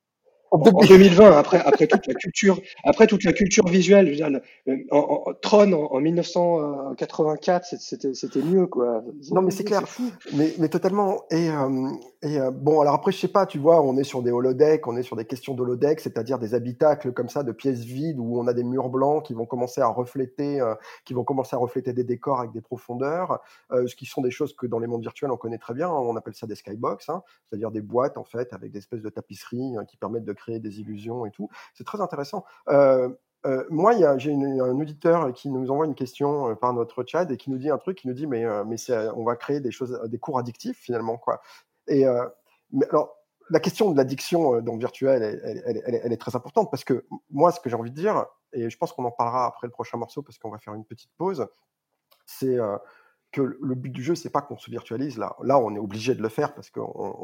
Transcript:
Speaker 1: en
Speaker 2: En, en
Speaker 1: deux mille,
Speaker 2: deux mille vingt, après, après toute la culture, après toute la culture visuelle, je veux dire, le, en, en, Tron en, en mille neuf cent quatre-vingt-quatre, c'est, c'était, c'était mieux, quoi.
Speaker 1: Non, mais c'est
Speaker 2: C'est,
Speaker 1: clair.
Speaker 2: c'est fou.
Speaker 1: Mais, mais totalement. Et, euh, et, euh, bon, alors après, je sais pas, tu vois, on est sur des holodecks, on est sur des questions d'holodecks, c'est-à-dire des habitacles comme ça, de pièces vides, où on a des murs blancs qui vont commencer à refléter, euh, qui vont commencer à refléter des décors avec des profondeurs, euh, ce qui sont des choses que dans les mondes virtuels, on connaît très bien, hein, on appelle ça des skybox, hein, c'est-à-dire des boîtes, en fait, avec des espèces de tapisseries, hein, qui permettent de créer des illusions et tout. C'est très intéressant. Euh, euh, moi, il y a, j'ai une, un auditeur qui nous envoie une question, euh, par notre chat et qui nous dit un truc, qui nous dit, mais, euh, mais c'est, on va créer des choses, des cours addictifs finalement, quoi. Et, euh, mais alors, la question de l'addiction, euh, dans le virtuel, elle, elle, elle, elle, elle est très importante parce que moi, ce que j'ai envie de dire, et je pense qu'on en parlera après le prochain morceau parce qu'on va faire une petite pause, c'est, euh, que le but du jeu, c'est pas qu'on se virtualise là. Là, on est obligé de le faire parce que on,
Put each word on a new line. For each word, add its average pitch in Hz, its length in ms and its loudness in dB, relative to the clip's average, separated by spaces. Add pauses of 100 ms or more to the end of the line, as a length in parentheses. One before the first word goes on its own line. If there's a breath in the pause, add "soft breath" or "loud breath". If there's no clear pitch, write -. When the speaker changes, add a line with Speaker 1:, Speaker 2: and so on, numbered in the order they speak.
(540)
Speaker 1:
en 175 60 6
Speaker 2:
En, 147 40 2
en - 0 -
Speaker 1:
deux 214 80 12
mille, 190 180 8
Speaker 2:
deux 190 80 12
mille 190 160 12
vingt, 196 240 12
après, 165 240 6
après 151 260 4
toute - 200 2
la 262 60 -2
culture, 190 460 0 (240 loud breath)
après 214 240 6
toute 196 160 2
la 175 80 4
culture 202 380 4
visuelle, 185 380 8
je 143 40 2
veux 143 60 -4
dire, 151 120 -2
le, 135 120 -2 (500 soft breath)
en, 143 380 2
en, 175 120 -6
Tron 208 300 6
en, 156 220 0
en 135 80 0
mille 160 120 2
neuf 170 140 0
cent 147 680 -2
quatre-vingt-quatre, 156 720 0
c'est, - 140 -10
c'était, 135 340 -6
c'était - 280 -4
mieux, 180 260 2
quoi. 120 340 -2 (300)
Speaker 1:
Non, 185 100 2
mais 180 100 2
c'est - 80 -6
Speaker 2:
C'est, 202 40 -4
Speaker 1:
clair. 208 240 0
Speaker 2:
c'est - 0 -
fou. 240 240 -8 (240)
Speaker 1:
Mais, 156 240 2
mais 156 80 2
totalement. 190 640 -2
Et, 165 180 0
euh, 135 380 -2 (340)
et, 151 160 -4
euh, 131 140 -2
bon, 147 300 2
alors 143 140 4
après, 190 180 2
je - 40 -6
sais 180 120 -2
pas, 196 160 4
tu 156 140 -6
vois, 160 220 6
on 135 140 2
est 135 80 2
sur 131 200 -4
des 123 80 0
holodecks, 131 560 4
on 120 100 -4
est 127 60 -2
sur 123 120 -10
des 113 80 -6
questions 131 300 -8
d'holodecks, 123 480 0
c'est-à-dire 120 360 -6
des 113 160 -6
habitacles 123 600 0
comme 123 160 -6
ça, - 140 -4
de 117 100 -6
pièces 123 320 -4
vides, 135 340 -6
où 117 180 -4
on 120 80 -2
a 123 80 0
des 120 120 -2
murs 127 240 -4
blancs 143 360 0
qui 127 80 -10
vont 113 120 -6
commencer 123 340 -6
à 127 80 2
refléter, 131 720 -4
euh, 113 160 -2 (300 loud breath)
qui - 80 -12
vont 123 100 -2
commencer 131 320 -4
à 127 40 -2
refléter 123 340 -4
des 123 100 -4
décors 123 380 -4
avec 113 100 -8
des 113 100 -12
profondeurs, 139 760 -6 (320 soft breath)
euh, 123 160 0
ce 123 80 -10
qui 123 100 -18
sont - 160 -8
des 127 100 -2
choses 135 220 -6
que - 140 -10
dans 117 120 -4
les 117 80 -6
mondes 117 140 -6
virtuels, 123 300 -6
on 117 60 -4
connaît 113 220 -8
très - 140 -12
bien, 151 140 -6
hein, 160 100 -2
on 117 200 -2
appelle 107 180 -14
ça - 100 -16
des 107 100 -10
skybox, 120 520 -8
hein, 175 160 -8 (220)
c'est-à-dire 107 260 -8
des 107 100 -8
boîtes, 120 360 -2
en 110 80 -14
fait, 120 260 -8
avec 104 220 -16
des 104 60 -12
espèces 110 220 -12
de 107 80 -10
tapisseries, 120 680 -10
hein, 104 80 -10
qui - 100 -20
permettent 107 300 -8
de 104 160 -8
créer 113 180 -10
des 107 200 -12
illusions 110 480 -10
et 104 40 -12
tout. - 180 -12 (260 soft breath)
C'est - 80 -20
très 208 180 -8
intéressant. 170 420 -8 (260 soft breath)
Euh, 135 400 4 (360)
euh, 131 240 -2
moi, 170 240 2
il 226 60 0
y 170 60 6
a, 139 120 4
j'ai 139 140 -4
une, 139 280 -2
un 127 200 -2
auditeur 156 540 0
qui 139 180 -10
nous 131 180 -6
envoie 143 160 0
une 147 80 -4
question, 143 560 -4
euh, 107 60 -4
par 123 180 -2
notre 120 320 -4
chat 170 240 -2
et 123 80 -6
qui - 140 -10
nous 131 80 -6
dit 143 100 -6
un - 80 0
truc, 190 220 -8
qui 131 80 -10
nous 127 80 -6
dit, 143 100 -8
mais, 117 180 -4
euh, 104 220 -4
mais 113 120 -8
c'est, 110 380 -4
on 117 80 -8
va 120 120 -2
créer 143 240 -4
des 127 100 -4
choses, 120 380 -10
des 117 100 -8
cours 131 220 -4
addictifs 123 400 -10
finalement, 117 380 -6
quoi. 117 240 -6 (460 soft breath)
Et, 135 200 4
euh, 123 180 0 (460)
mais 139 180 0
alors, - 260 -2 (360)
la 160 80 2
question 202 320 0
de 143 60 0
l'addiction, 135 580 0
euh, 117 60 -2
dans 113 120 -6
le 110 60 -8
virtuel, 127 420 -2
elle, 104 220 -6
elle, 113 200 -10
elle, 113 220 -6
elle, 117 200 -4
elle 120 80 -2
est 110 40 -6
très 117 180 -10
importante - 360 -2
parce - 120 -8
que 123 220 -2 (240)
moi, 151 220 4
ce 175 80 -6
que 131 100 -8
j'ai 117 60 -6
envie 117 160 -6
de 135 40 -16
dire, 175 300 -2 (260)
et 117 200 -6
je - 80 -18
pense 165 140 -6
qu'on 127 120 -8
en 120 60 -4
parlera 120 340 -2
après 120 220 -8
le 120 40 -12
prochain 120 280 -10
morceau 127 240 -12
parce - 160 -20
qu'on 110 100 -14
va 104 80 -16
faire 107 160 -18
une 110 120 -16
petite - 340 -20
pause, 165 260 -4 (800)
c'est, 127 320 -4
euh, 104 200 -4 (540 soft breath)
que 143 100 -4
le 135 340 -4
but 131 160 -10
du 127 120 -10
jeu, 160 100 -4
c'est 147 160 -10
pas 147 120 -2
qu'on - 160 -12
se - 120 -20
virtualise 117 480 -8
là. 101 240 -8
Là, 127 160 2
on 107 160 0
est 104 60 -6
obligé 107 360 -4
de 92 60 -10
le 110 60 -2
faire 147 260 -6
parce - 160 -20
que 117 120 -12
on, 101 420 -10